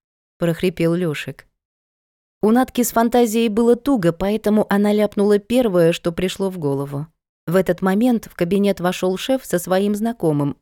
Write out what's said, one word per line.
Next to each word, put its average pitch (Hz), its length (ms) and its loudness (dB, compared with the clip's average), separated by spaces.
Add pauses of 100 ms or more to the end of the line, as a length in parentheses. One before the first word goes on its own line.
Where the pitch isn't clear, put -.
(380)
прохрипел 170 560 0
Лёшек. 160 520 -6 (960)
У 220 80 4
Натки 247 320 2
с - 100 -2
фантазией 233 560 2
было 233 280 2
туго, 226 360 0
поэтому 208 580 0
она 202 220 2
ляпнула 208 460 2
первое, 202 540 2
что 170 200 -6
пришло 185 380 -4
в 185 80 -12
голову. 143 480 -6 (400)
В 165 100 0
этот 185 260 0
момент 208 480 0
в - 40 -20
кабинет 196 460 0
вошёл 185 380 -2
шеф 262 260 -4
со - 140 -4
своим 190 360 0
знакомым, 165 680 -2